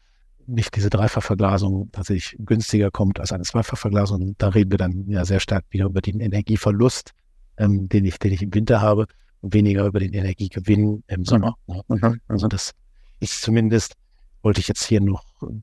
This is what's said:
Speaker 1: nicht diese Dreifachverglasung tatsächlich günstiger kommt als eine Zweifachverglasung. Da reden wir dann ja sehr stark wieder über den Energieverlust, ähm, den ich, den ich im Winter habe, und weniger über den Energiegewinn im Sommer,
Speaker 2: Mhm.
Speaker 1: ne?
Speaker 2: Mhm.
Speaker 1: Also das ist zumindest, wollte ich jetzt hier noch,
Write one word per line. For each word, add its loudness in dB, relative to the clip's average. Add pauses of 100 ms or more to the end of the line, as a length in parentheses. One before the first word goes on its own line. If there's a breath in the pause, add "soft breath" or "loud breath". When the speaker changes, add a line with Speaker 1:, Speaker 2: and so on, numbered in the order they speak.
(480)
Speaker 1:
nicht -4
diese 0
Dreifachverglasung 0
tatsächlich -6
günstiger 0
kommt 0
als -6
eine -6
Zweifachverglasung. -2
Da 2
reden 4
wir 2
dann -4
ja -2
sehr 0
stark -2
wieder 0
über -2
den -4
Energieverlust, 0 (460)
ähm, 2
den 4
ich, 0
den 0
ich -2
im -6
Winter 2
habe, 2 (360)
und -10
weniger 4
über 0
den -2
Energiegewinn 0
im -4
Sommer, 2 (120)
Speaker 2:
Mhm. -8 (120)
Speaker 1:
ne? 0
Speaker 2:
Mhm. 0
Speaker 1:
Also 0
das -4 (480)
ist -8
zumindest, 2 (480)
wollte 2
ich -2
jetzt -4
hier 2
noch, 0 (400)